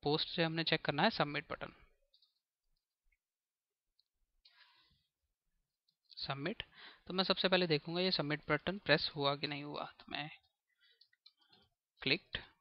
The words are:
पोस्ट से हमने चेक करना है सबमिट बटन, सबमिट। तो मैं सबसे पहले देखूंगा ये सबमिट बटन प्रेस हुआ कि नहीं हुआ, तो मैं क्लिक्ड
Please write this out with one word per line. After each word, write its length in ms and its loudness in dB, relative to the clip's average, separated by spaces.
पोस्ट 260 0
से 160 0
हमने 200 0
चेक 200 2
करना 180 2
है 80 6
सबमिट 400 -2
बटन, 240 -8
सबमिट। 440 -4
तो 80 -6
मैं 100 2
सबसे 240 2
पहले 180 4
देखूंगा 340 0
ये 120 2
सबमिट 360 0
बटन 300 0
प्रेस 380 2
हुआ 200 2
कि 100 -4
नहीं 180 -6
हुआ, 200 -6
तो 100 -20
मैं 200 -6
क्लिक्ड 360 -2